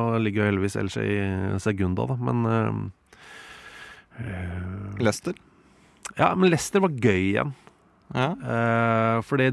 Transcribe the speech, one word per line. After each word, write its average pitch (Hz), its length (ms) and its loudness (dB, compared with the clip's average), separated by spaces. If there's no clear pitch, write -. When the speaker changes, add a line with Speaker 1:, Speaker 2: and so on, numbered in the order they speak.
Speaker 1:
ligger 107 240 2
jo 104 60 4
heldigvis 98 260 0
Elche 101 240 -4
i 98 580 -2
Segunda, 98 480 0
da, 131 140 -2
men, 120 260 0
eh, - 1700 -8
eh, 95 800 -8
Speaker 2:
Leicester? 120 320 0
Speaker 1:
Ja, 175 160 4
men 185 160 4
Leicester 170 300 0
var 190 100 2
gøy 101 420 2
igjen. 131 220 0
Speaker 2:
Ja. 131 220 -2
Speaker 1:
Eh, 113 840 2
fordi 131 300 2